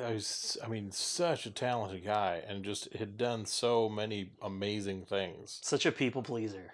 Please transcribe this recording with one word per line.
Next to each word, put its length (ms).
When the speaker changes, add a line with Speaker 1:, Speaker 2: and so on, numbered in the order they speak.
Speaker 1:
I 120
was, 500
I 40
mean, 240
such 540
a 60
talented 520
guy, 440
and 180
just 280
had 240
done 280
so 420
many 440
amazing 640
things. 580
Speaker 2:
Such 220
a 60
people 320
pleaser. 500